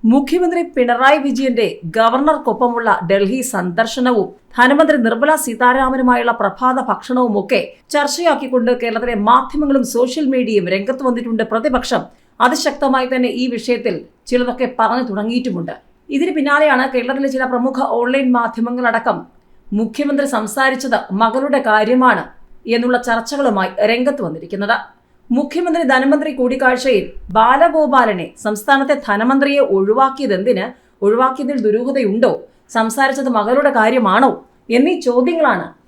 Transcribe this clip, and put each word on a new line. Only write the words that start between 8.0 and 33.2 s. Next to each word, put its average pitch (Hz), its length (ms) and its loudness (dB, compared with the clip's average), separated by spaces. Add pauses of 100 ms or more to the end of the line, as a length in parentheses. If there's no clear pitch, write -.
കേരളത്തിലെ 233 340 -4 (120)
മാധ്യമങ്ങളും 269 560 2 (100)
സോഷ്യൽ 254 400 0
മീഡിയയും 214 400 0
രംഗത്ത് 247 340 -4
വന്നിട്ടുണ്ട്. 233 440 -2
പ്രതിപക്ഷം 233 500 -2 (440)
അതിശക്തമായി 269 680 0
തന്നെ 247 180 0 (120)
ഈ 254 120 -2
വിഷയത്തിൽ 233 400 -2 (360)
ചിലതൊക്കെ 247 380 0 (120)
പറഞ്ഞു 254 300 0
തുടങ്ങിയിട്ടുമുണ്ട്. 208 640 -4 (420)
ഇതിന് 330 200 0
പിന്നാലെയാണ് 285 560 2
കേരളത്തിലെ 262 440 -2
ചില 262 160 -2
പ്രമുഖ 254 280 -2 (200)
ഓൺലൈൻ 254 360 0
മാധ്യമങ്ങളടക്കം 233 840 -2 (640)
മുഖ്യമന്ത്രി 277 560 -2
സംസാരിച്ചത് 262 640 -2 (220)
മകളുടെ 262 480 0
കാര്യമാണ് 220 520 4 (540)
എന്നുള്ള 247 320 0
ചർച്ചകളുമായി 233 640 -2 (200)
രംഗത്ത് 254 340 -2
വന്നിരിക്കുന്നത്. 190 520 -4 (580)
മുഖ്യമന്ത്രി 330 540 -2
ധനമന്ത്രി 277 460 2
കൂടിക്കാഴ്ചയിൽ 254 680 0 (340)
ബാലഗോപാലനെ, 254 880 2 (200)
സംസ്ഥാനത്തെ 269 500 0 (120)
ധനമന്ത്രിയെ 269 560 2 (120)
ഒഴിവാക്കിയതെന്തിന്, 214 920 0 (400)
ഒഴിവാക്കിയതിൽ 262 600 0
ദുരൂഹതയുണ്ടോ, 220 640 0 (460)
സംസാരിച്ചത് 262 600 0